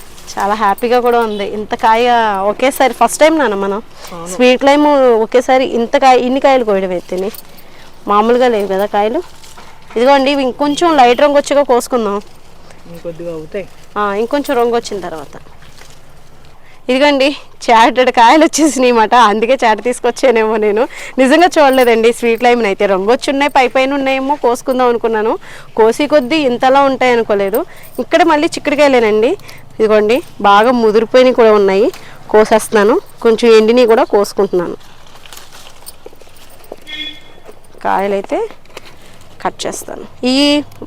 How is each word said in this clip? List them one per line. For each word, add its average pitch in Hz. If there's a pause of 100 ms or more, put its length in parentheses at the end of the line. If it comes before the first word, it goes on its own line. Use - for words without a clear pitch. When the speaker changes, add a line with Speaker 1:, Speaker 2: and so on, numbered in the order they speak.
(340)
Speaker 1:
చాలా 202
హ్యాపీగా 220
కూడా 240
ఉంది. 208
ఇంత 214
కాయ 233 (400)
ఒకేసారి 254
ఫస్ట్ -
టైమ్ 320
నాన్న 226
మనం 196 (320)
Speaker 2:
అవును. 170
Speaker 1:
స్వీట్ 247
లైమ్ 294 (380)
ఒకేసారి 262
ఇంత 233
కాయ, 262
ఇన్ని 254
కాయలు 262
కోయడం 190
ఎత్తిని, 185 (760)
మామూలుగా 226
లేవు 208
కదా 196
కాయలు. 220 (720)
ఇదిగోండి, 269
ఇవి 277
ఇంకొంచెం 294
లైట్ 247
రంగు 285
వచ్చాక 285
కోసుకుందాం. 226 (680)
Speaker 2:
ఇంకొద్దిగా 170
అవుతాయి. 160 (300)
Speaker 1:
ఆ, 202
ఇంకొంచెం 254
రంగు 240
వచ్చిన 214
తర్వాత. 165 (1500)
ఇదిగోండి, 269 (360)
చాటెడ్ 240
కాయలు 254
వచ్చేసినాయి 269
అన్నమాట. 226
అందుకే 220
చాట 214
తీసుకొచ్చానేమో 233
నేను. 214 (320)
నిజంగా 311
చూడలేదండి 240
స్వీట్ 233
లైమ్‌ని 240
అయితే. 202
రంగు 196
వచ్చి 269
ఉన్నాయి, 277
పై 254
పైన 262
ఉన్నాయేమో 269
కోసుకుందాం 254
అనుకున్నాను. 226 (380)
కోసి 226
కొద్దీ 277
ఇంతలా 262
ఉంటాయి 262
అనుకోలేదు. 220 (380)
ఇక్కడ 330
మళ్ళీ 320
చిక్కుడుకాయలేనండి. 262 (480)
ఇదిగోండి, 214 (240)
బాగా 208
ముదిరిపోయినవి 233
కూడా 226
ఉన్నాయి. 202 (380)
కోసేస్తున్నాను, 214 (200)
కొంచెం 233 (100)
ఎండినవి 233
కూడా 240
కోసుకుంటున్నాను. 196 (3000)
కాయలైతే 196 (1040)
కట్ 190
చేస్తాను. - (220)
ఈ 285 (240)